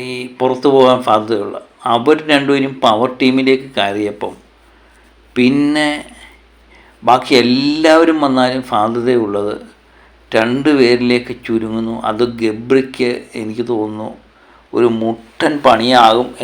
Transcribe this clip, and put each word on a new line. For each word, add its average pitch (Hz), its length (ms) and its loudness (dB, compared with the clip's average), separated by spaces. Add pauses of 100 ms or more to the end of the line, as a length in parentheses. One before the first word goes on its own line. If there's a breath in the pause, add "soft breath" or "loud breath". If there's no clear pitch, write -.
(120)
ഈ 127 40 -8 (240)
പുറത്തു 127 340 2
പോകാൻ 127 240 6 (100)
സാധ്യതയുള്ള. 107 500 -2 (360)
അവർ 127 220 2 (160)
രണ്ടുപേരും 139 420 0 (100)
പവർ 117 260 2 (120)
ടീമിലേക്ക് 131 460 2 (100)
കയറിയപ്പം 101 560 -4 (1000 soft breath)
പിന്നെ 143 540 0 (1120 loud breath)
ബാക്കി 127 300 2 (100)
എല്ലാവരും 156 840 2
വന്നാലും 127 460 0
സാധ്യതയുള്ളത് 110 840 -2 (840 soft breath)
രണ്ട് 123 340 0 (100)
പേരിലേക്ക് 120 560 0 (100)
ചുരുങ്ങുന്നു. 113 500 -4 (140)
അത് 110 140 -2 (200)
ഗബ്രിക്ക് 123 680 -2 (300)
എനിക്ക് 110 320 -8
തോന്നുന്നു 107 360 -8 (640 soft breath)
ഒരു 120 160 2 (120)
മുട്ടൻ 117 540 -4 (120)
പണിയാകും 120 600 4 (140)